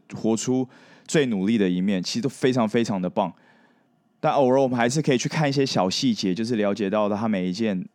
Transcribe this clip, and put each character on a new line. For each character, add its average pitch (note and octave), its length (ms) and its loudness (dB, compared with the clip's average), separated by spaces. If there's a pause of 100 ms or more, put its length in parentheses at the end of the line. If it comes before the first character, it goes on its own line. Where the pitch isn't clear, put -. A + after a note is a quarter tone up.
(140)
活 A2 220 0
出 B2+ 320 -2 (400)
最 D3+ 200 2
努 G2 200 0
力 A#2 100 2
的 G2 120 4
一 F2+ 100 0
面， F#2 240 0
其 - 160 -4
实 - 20 -4
都 B2+ 60 -4
非 C3 240 0
常 A#2+ 160 0
非 A#2 160 0
常 G2+ 180 -4
的 G#2 80 -2
棒。 G2+ 240 -2 (840)
但 D3+ 140 0
偶 B2+ 180 4
尔 C3+ 100 6
我 C3+ 60 4
们 B2 100 -2
还 A#2+ 120 4
是 D3 120 -2
可 D3 120 2
以 B2 40 2
去 C#3+ 120 -2
看 D#3 180 0
一 C#3 40 0
些 C3+ 140 2
小 F#2+ 240 0
细 A#2+ 240 0
节， F#2 220 -2
就 A2+ 80 -4
是 A#2 140 -2
了 G2+ 160 0
解 G2 160 -2
到 G#2 180 0
他 G#2 220 -2
每 F#2 180 -2
一 F2+ 60 -2
件 G2 420 -2